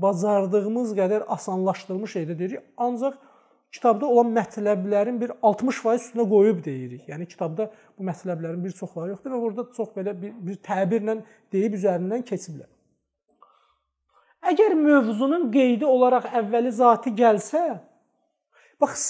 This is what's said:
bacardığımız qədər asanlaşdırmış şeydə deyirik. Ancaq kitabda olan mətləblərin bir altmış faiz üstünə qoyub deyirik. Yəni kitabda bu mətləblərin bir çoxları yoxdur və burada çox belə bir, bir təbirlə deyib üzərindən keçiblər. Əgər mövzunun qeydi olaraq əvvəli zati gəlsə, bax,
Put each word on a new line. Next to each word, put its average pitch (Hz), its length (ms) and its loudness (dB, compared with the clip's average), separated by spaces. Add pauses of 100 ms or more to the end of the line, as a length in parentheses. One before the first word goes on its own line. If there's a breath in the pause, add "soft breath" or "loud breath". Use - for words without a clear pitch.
bacardığımız 202 960 0
qədər 196 320 0
asanlaşdırmış 190 880 -4
şeydə 165 240 -6
deyirik. 190 240 -6 (140)
Ancaq 247 400 -4 (540 soft breath)
kitabda 233 360 0
olan 240 240 4
mətləblərin 208 880 0
bir 240 220 -4
altmış 220 420 2
faiz 240 240 0
üstünə 233 220 -2
qoyub 202 340 4
deyirik. 127 480 -10
Yəni 165 160 -12
kitabda 170 460 -6 (240 loud breath)
bu 190 100 -8
mətləblərin 170 560 -8
bir 185 160 -8
çoxları 180 380 -10
yoxdur 262 180 -10
və 240 120 -4
burada 226 280 -8
çox 214 200 -6
belə 196 200 -6
bir, 190 240 -12
bir 190 240 -10
təbirlə 208 560 -2 (320 soft breath)
deyib 202 240 0
üzərindən 190 520 -2
keçiblər. 165 440 -10 (1700 soft breath)
Əgər 370 320 4
mövzunun 277 800 2
qeydi 254 320 4
olaraq 247 540 4
əvvəli 233 340 0
zati 233 400 4
gəlsə, 226 500 2 (1160 soft breath)
bax, - 280 -2